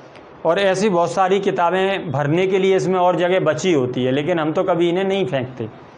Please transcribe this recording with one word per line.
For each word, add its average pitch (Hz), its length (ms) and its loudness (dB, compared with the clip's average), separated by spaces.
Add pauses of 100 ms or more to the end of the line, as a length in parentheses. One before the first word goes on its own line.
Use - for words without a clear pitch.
(460)
और 170 140 2
ऐसी 196 300 2
बहुत 170 220 0
सारी 190 280 2
किताबें 185 720 0
भरने 147 360 0
के 190 120 0
लिए 190 160 2
इसमें 185 240 0
और 180 160 2
जगह 175 240 0
बची 156 340 0
होती 127 300 0
है, 127 80 0
लेकिन 147 280 0
हम 156 120 -2
तो 180 120 -2
कभी 175 260 0
इन्हें 180 140 0
नहीं 196 220 0
फेंकते। 123 420 -6 (300)